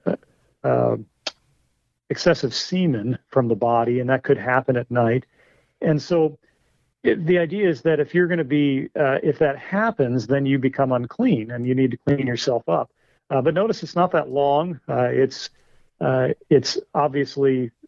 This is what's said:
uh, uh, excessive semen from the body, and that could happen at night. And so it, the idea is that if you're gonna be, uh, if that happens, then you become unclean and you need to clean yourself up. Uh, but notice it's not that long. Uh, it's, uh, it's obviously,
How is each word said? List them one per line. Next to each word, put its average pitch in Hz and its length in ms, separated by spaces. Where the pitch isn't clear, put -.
uh, - 100
uh, 123 320
excessive 139 420
semen 127 640
from 123 200
the 113 80
body, 117 440
and 123 100
that 131 140
could 139 140
happen 127 400
at 117 120
night. 120 360
And 156 200
so 160 360
it, 214 220
the 175 140
idea 180 300
is 147 140
that 156 160
if 143 140
you're 175 140
gonna 170 160
be, 143 520
uh, 135 280
if 147 160
that 143 180
happens, 135 720
then 139 180
you 135 140
become 131 320
unclean 123 600
and 123 140
you 127 80
need 131 180
to 117 60
clean 135 300
yourself 120 420
up. 156 220
Uh, 135 120
but 156 100
notice 202 300
it's - 120
not 175 160
that 143 200
long. 143 480
Uh, 127 140
it's, 127 480
uh, 131 280
it's - 300
obviously, 139 760